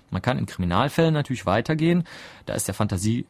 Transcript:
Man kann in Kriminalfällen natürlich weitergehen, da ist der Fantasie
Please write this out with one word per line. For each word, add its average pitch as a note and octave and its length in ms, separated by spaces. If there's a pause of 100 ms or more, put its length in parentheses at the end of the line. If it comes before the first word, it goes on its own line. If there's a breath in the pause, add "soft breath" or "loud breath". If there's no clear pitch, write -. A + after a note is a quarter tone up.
(120 loud breath)
Man F2+ 100
kann C3 160
in A2 100
Kriminalfällen B2+ 640
natürlich C#3 320
weitergehen, D#3+ 580 (420 loud breath)
da - 100
ist - 120
der F#2+ 80
Fantasie G#2+ 540